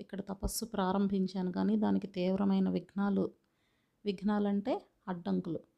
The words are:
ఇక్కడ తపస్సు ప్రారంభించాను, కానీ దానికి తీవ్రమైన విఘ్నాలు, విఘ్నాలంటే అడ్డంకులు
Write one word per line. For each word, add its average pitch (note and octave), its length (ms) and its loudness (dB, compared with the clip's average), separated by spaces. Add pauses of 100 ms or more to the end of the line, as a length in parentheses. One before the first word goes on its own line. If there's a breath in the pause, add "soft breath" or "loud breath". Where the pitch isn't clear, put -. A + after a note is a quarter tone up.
ఇక్కడ G3 200 -10
తపస్సు - 440 -6
ప్రారంభించాను, F#3+ 840 0
కానీ F#3+ 260 2
దానికి G3+ 300 2
తీవ్రమైన F#3+ 640 2
విఘ్నాలు, F#3+ 640 0 (760)
విఘ్నాలంటే G3+ 840 0 (200)
అడ్డంకులు F3+ 520 -2 (180)